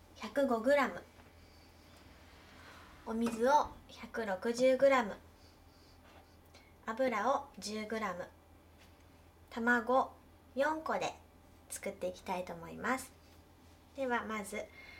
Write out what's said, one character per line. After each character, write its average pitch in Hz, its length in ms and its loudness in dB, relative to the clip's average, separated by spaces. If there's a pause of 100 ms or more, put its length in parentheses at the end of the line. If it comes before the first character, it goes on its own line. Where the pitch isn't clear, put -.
(180)
百 269 280 0
五 233 140 2
グ 277 160 4
ラ 262 100 4
ム、 - 160 -6 (2000)
お 226 60 -8
水 226 360 0
を - 20 6 (380)
百 - 360 -8
六 208 300 -2
十 254 220 6
グ 277 120 8
ラ 262 140 6
ム、 190 140 -6 (1700)
油 233 420 0
を - 180 0 (120)
十 214 280 -8
グ 226 120 -6
ラ 190 160 -4
ム、 180 100 -10 (1300)
卵 240 640 2 (460)
四 311 220 0
個 240 140 -4
で 170 200 -4 (560)
作 - 200 -8
っ - 20 -6
て 180 160 -8
い 180 40 -6
き - 80 -20
た 185 160 -8
い 180 80 -6
と 180 80 -12
思 165 140 -14
い 160 100 -14
ま 226 220 -2
す。 - 140 -16 (840)
で 269 120 -4
は 233 200 0
ま 214 140 -6
ず 208 180 -10 (400)